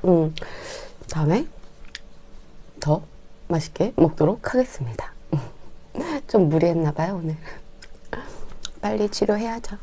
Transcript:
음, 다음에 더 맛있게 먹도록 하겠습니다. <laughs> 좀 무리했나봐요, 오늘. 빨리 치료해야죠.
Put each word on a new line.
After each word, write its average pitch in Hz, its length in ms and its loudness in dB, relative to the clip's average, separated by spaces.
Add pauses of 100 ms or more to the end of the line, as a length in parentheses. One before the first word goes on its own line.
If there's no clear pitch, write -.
음, 165 300 6 (760)
다음에 160 360 4 (1300)
더 151 220 2 (460)
맛있게 165 480 0
먹도록 165 580 4
하겠습니다. 135 580 0 (180)
<laughs> - 960 -4
좀 185 200 6
무리했나봐요, 160 680 2
오늘. 160 200 -4 (1400)
빨리 208 280 0
치료해야죠. 214 760 0